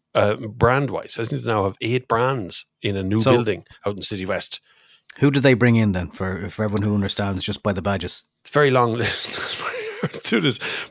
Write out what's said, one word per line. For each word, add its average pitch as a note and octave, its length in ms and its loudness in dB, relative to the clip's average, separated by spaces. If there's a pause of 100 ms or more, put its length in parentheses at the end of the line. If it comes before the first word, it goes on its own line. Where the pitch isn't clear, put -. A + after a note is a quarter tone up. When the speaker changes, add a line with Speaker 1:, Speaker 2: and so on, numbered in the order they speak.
(140)
Speaker 1:
uh, G#2 220 2
brand-wise. A#2 840 0
I A2+ 60 -4
think C3 180 -6
they A#2+ 80 -2
now G#2 140 2
have F#2+ 160 -4
eight B2 260 -2
brands B2+ 580 -2 (160)
in G2+ 140 -2
a F#2+ 80 -2
new G#2 180 0
Speaker 2:
So G#2+ 120 4
Speaker 1:
building A2 320 0 (200)
out G#2 100 -2
in F#2 60 -10
City F#2+ 240 -4
West. F2+ 340 -4 (600)
Speaker 2:
who C#3+ 120 4
do C#3 100 2
they C3 120 8
bring A#2 240 6
in G#2+ 160 4
then, F2 180 -2
for, F#2 380 -6
for A2 140 -4
everyone G#2 200 0
who G#2 100 2
understands G2 500 -2
just - 200 -4
by G#2+ 100 2
the F#2 80 -6
badges? F#2+ 420 -4 (180)
Speaker 1:
It's - 80 -18
a - 40 -6
very D3 180 6
long B2 220 4
<laughs> - 0 -
list. - 360 -2
It's - 320 -6
very A#4 240 -6 (160)
hard - 120 -4
to - 160 -8
do A3+ 120 2
this, C#3+ 180 0 (320)